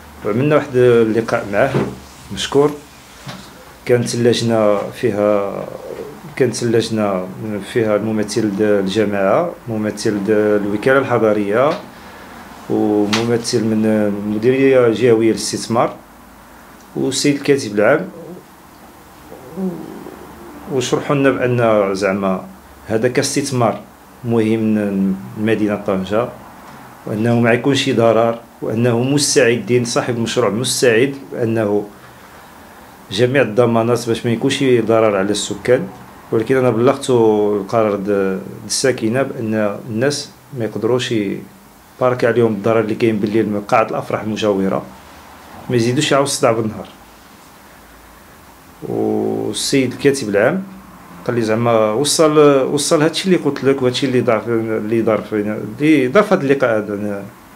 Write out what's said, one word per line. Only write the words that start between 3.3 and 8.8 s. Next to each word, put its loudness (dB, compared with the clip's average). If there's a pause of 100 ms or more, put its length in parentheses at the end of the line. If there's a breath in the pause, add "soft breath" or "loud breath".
كانت 0
اللجنة 2 (120)
فيها، 0 (720)
كانت 0
اللجنة 0 (460)
فيها 2
الممثل -2
د 0
الجماعة، 2 (160)